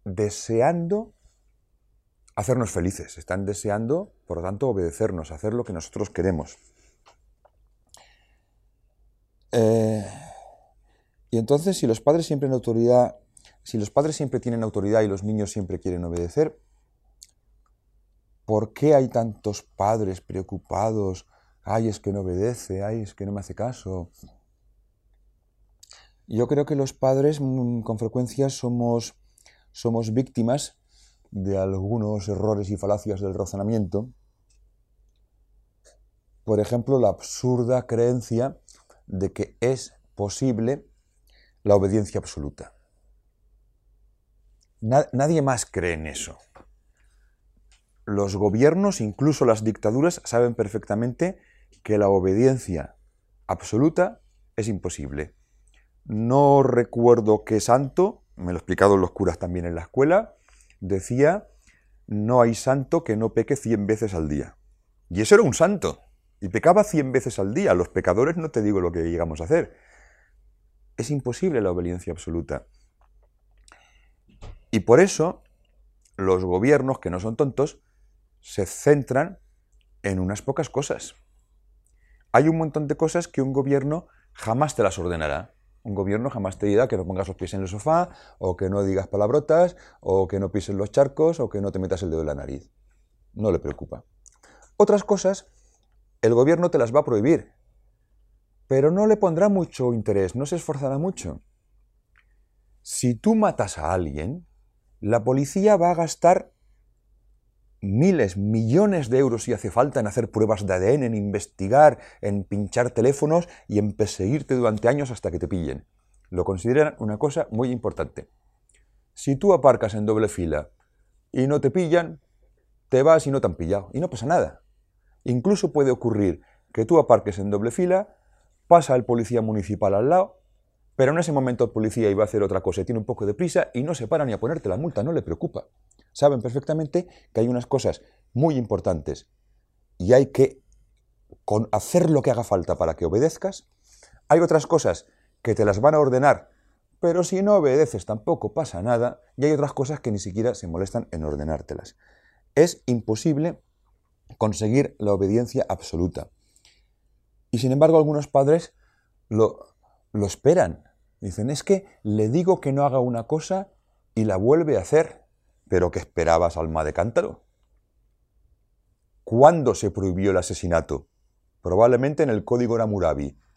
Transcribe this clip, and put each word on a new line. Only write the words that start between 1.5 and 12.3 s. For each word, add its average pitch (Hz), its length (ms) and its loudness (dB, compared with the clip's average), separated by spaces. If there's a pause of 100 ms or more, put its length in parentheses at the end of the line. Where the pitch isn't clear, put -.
hacernos 117 360 0
felices, 87 440 -4
están 92 280 -6
deseando, 113 680 -4 (140)
por 82 120 -8
lo 82 40 -8
tanto, 104 260 -4
obedecernos, 92 640 -4
hacer 107 240 -6
lo 120 80 -4
que 107 100 -8
nosotros 101 380 -8
queremos. 85 480 -4 (3000)
Eh, 110 520 2 (1300)
y 113 80 0
entonces, 151 400 0
si 151 80 -2
los 113 140 0
padres 156 260 2
siempre 139 220 -2